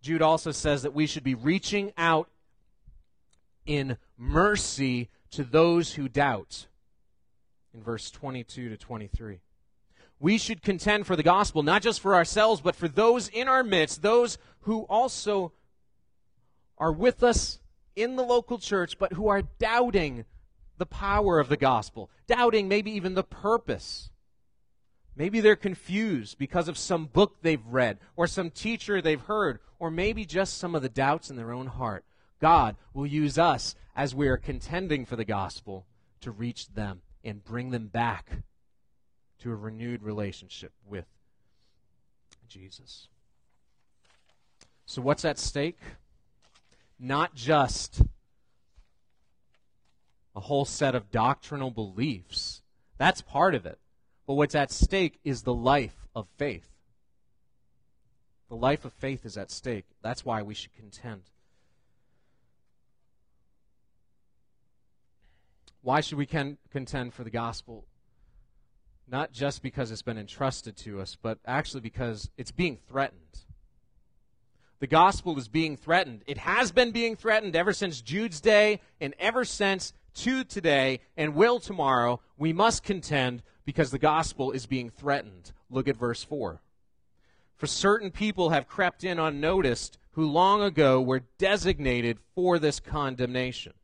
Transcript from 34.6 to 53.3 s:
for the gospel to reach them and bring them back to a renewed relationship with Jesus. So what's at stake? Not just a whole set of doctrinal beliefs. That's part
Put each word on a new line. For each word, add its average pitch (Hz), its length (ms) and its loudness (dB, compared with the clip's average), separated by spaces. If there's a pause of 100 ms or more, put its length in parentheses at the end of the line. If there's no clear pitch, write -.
for 120 120 -8
the 110 100 -4
gospel 98 640 -6 (340)
to - 80 -10
reach 117 400 -10
them 98 320 -8 (220)
and 104 200 -12
bring 123 280 -10
them 113 160 -6
back 113 420 -4 (1120)
to 120 120 -8
a 113 40 -6
renewed 110 480 -10
relationship 104 680 -10 (160)
with 98 180 -12 (1400)
Jesus. - 600 -20 (1800)
So - 160 -10
what's 143 240 0
at 151 140 -2
stake? 147 400 -4 (1200)
Not 139 360 -2
just 135 680 2 (2250)
a 101 40 -12
whole 139 260 -2
set 135 300 -2
of 107 160 -4
doctrinal 131 600 -2
beliefs. 107 880 -8 (360)
That's 170 240 2
part 165 340 0